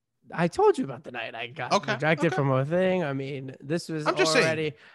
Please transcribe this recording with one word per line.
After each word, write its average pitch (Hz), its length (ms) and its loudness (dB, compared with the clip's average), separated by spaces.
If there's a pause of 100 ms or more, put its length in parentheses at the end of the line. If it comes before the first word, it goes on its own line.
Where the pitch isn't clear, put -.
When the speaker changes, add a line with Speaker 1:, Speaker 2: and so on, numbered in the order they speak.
(340)
Speaker 1:
I 170 140 0
told 381 280 4
you 262 80 -2
about 127 200 -10
the 131 60 -16
night 120 240 -8
I 117 120 -8
got 123 260 -4
Speaker 2:
Okay, 202 220 0
Speaker 1:
rejected 151 320 2
Speaker 2:
okay. 156 100 0
Speaker 1:
from 139 140 2
a 131 120 4
thing. 180 400 2
I 139 120 -2
mean, 135 460 -8
this 165 280 -4
was 156 180 -4
Speaker 2:
I'm 339 80 2
just 370 200 2
saying. 220 100 6
Speaker 1:
already, 156 300 0 (200)